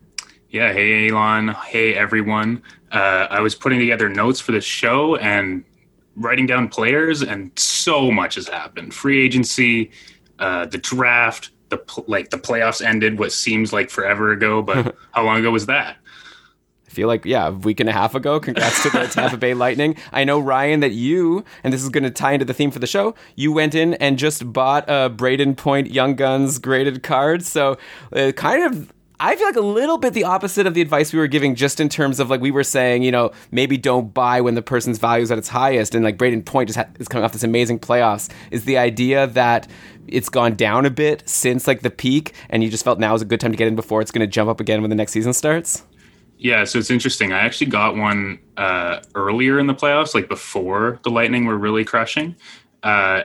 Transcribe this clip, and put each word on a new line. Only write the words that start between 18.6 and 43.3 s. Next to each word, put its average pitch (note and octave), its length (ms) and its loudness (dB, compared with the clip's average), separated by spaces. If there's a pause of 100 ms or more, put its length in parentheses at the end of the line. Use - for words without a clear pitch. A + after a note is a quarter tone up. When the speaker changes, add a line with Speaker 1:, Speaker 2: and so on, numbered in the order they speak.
Speaker 2:
to C#3+ 60 0
the - 160 0
Speaker 1:
<laughs> - 40 -10
Speaker 2:
Tampa B2+ 260 0
Bay B2 160 0
Lightning. C3 440 0 (160)
I C3+ 100 0
know, C#3+ 160 2
Ryan, C#3 400 2
that C3+ 140 2
you, E3+ 520 0 (200)
and C3 80 2
this C3 100 -2
is C3+ 60 -6
gonna C#3 220 0
tie C#3 240 -2
into C3+ 100 0
the B2 100 -4
theme C#3+ 160 0
for C3+ 80 -8
the B2 80 -4
show, G3+ 300 -2 (180)
you D3 160 0
went D3+ 240 2
in E3 200 2
and C#3 220 0
just C3 360 -4
bought C#3 340 2
a C3+ 240 2
Brayden C3 460 0
Point C#3 340 0
Young C3 240 2
Guns C3+ 460 0
graded C3 420 0
card. D#3 420 0
So, C#3 340 0 (340)
uh, C3+ 240 2
kind G#3+ 260 2
of, G3+ 300 -2 (260)
I - 160 0
feel G4+ 120 0
like G4 100 0
a A3+ 40 4
little A#3 380 2
bit A3+ 140 0
the G3+ 120 0
opposite F#3+ 440 0
of E3+ 60 0
the F3 80 2
advice D3+ 300 0
we D#3+ 60 0
were D#3 80 2
giving, C#3 300 0
just C#3 240 0
in D3+ 80 2
terms C#3 320 0
of, B2+ 100 -2
like, C3 100 2
we C3+ 120 0
were C#3 100 2
saying, B2+ 400 2
you B2+ 80 4
know, A#2+ 220 2 (180)
maybe C3 260 2
don't B2 380 0
buy B2 260 2
when A#2+ 140 2
the A#2 80 -2
person's A#2+ 360 -2
value A#2 260 2
is A#2 80 -2
at A2+ 60 0
its G#2+ 100 -8
highest. B2 480 0
And, A2+ 80 4
like, G#2 120 0
Brayden A#2+ 280 0
Point B2+ 240 0
just A2 100 -4
ha-, A2+ 80 -2 (140)
is A#2 80 -12
coming A#2 160 -2
off A2+ 80 -2
this A2 100 -8
amazing A#2 380 2
playoffs. A#2 500 0 (220)
Is A2+ 140 -6
the C3 100 2
idea B2 520 2
that A#2+ 400 2 (380)
it's - 220 -2
gone A#2+ 260 2
down A2 300 4
a C#3 60 2
bit D3+ 360 0
since, B2 400 0
like, C3 140 0
the B2 100 -2
peak, C#3 440 -2 (160)
and A2+ 120 2
you A2 60 0
just G#2+ 160 -6
felt B2 140 2
now A2 160 2
is A2+ 80 0
a - 20 -4
good A2 160 -2